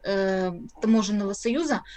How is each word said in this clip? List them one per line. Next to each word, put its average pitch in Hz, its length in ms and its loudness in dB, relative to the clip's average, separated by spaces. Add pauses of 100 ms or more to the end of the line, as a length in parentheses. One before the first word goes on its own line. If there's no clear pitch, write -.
э, 190 460 0 (300)
таможенного 208 520 2
союза, 262 500 -2 (140)